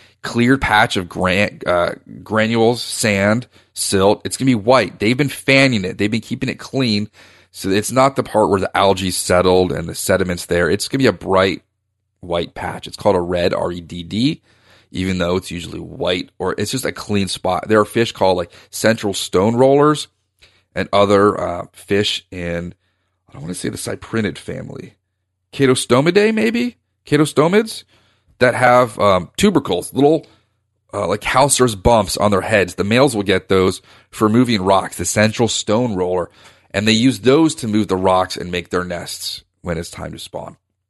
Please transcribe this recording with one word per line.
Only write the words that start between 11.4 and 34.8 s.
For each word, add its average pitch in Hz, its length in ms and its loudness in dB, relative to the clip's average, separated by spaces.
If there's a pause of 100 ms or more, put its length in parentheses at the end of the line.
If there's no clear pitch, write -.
white 87 340 -6
patch. 87 320 -10
It's - 100 -18
called 101 180 0
a 90 60 0
redd, 87 320 -2
R 90 180 -4
E 87 100 -10
D 85 200 -12
D, 110 400 -2 (520)
even 92 260 -4
though 87 180 0
it's - 140 -6
usually 80 280 -12
white, 85 580 -6
or 92 200 -6
it's 104 140 -4
just 131 120 -6
a - 80 -4
clean 98 380 -4
spot. 92 400 -4
There 107 100 6
are 104 60 4
fish 117 260 -2
called, 95 240 2
like, 87 160 -6 (200)
central 110 420 -2
stone 101 420 0
rollers 143 540 2 (680)
and 92 160 -4
other, 101 480 4
uh, 87 320 -6
fish - 580 -4
in, 87 440 -8 (560)
I - 20 -20
don't 139 120 -18
wanna 175 100 -10
say - 160 -8
the - 80 -10
cyprinid 107 600 -6
family, - 580 -14 (580)
Chaetostomidae, 143 800 2
maybe? 233 420 -2 (300)
Chaetostomids 160 800 0 (540)
that 123 140 4
have, 123 460 2
um, 92 380 2
tubercles, 120 560 0
little, 143 340 2 (680)
uh, 101 140 -4
like, 104 160 -4
Hauser's 131 520 2
bumps 104 420 2
on 104 140 2
their 92 100 2
heads. 95 340 0
The - 80 -4
males 120 320 2
will 101 80 -2
get 95 240 0
those 92 340 2 (280)
for 110 180 0
moving 117 340 2
rocks, 95 360 0